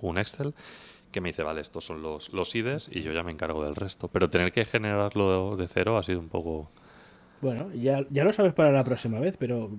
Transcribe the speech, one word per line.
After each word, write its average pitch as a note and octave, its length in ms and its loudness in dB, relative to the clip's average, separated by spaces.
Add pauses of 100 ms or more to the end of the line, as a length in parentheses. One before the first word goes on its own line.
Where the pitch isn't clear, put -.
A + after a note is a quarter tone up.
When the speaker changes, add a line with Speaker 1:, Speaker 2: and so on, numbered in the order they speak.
Speaker 1:
un F2+ 160 -4
Excel C#3 360 -4 (580)
que G2 100 -6
me F2+ 80 -4
dice, D#2+ 140 -4
"Vale, D#2 180 -4
estos - 240 -10
son D#2 160 -8
los, D#2 320 -10
los F#2 220 -2
ides B2 360 -4
y F2 100 -8
yo D#2 120 -4
ya E2+ 100 -2
me F2 80 -6
encargo D#2 320 -4
del D2 120 -4
resto". - 340 -6
Pero F2 200 4
tener F2+ 220 4
que A2+ 140 2
generarlo G2+ 920 2
de F2+ 120 -2
cero G#2 300 2
ha F#2+ 60 2
sido F2+ 160 -2
un E2 100 -10
poco D#2+ 400 -4 (720)
Speaker 2:
Bueno, C3+ 320 -4
ya, C3+ 360 0
ya C#3 140 2
lo G3+ 100 6
sabes F#3+ 200 4
para D3+ 180 6
la C3+ 120 6
próxima A#2 360 -2
vez, F3+ 180 0
pero, A#2 420 -2